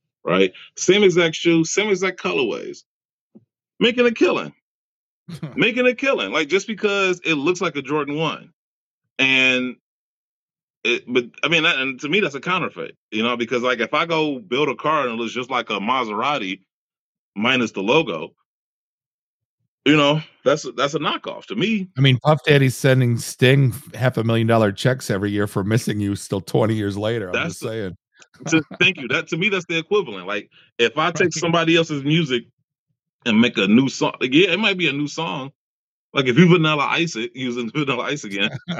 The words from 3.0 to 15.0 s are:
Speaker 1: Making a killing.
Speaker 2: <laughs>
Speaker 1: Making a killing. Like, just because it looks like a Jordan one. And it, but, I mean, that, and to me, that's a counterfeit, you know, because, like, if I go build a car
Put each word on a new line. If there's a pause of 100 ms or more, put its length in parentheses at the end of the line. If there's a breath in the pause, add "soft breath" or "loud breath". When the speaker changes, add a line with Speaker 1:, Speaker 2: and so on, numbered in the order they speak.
Speaker 1:
Making
a
killing. (760)
Speaker 2:
<laughs>
Speaker 1:
Making
a
killing.
Like,
just
because
it
looks
like
a
Jordan
one. (640)
And (1080)
it,
but, (180)
I
mean,
that,
and
to
me,
that's
a
counterfeit, (140)
you
know,
because,
like,
if
I
go
build
a
car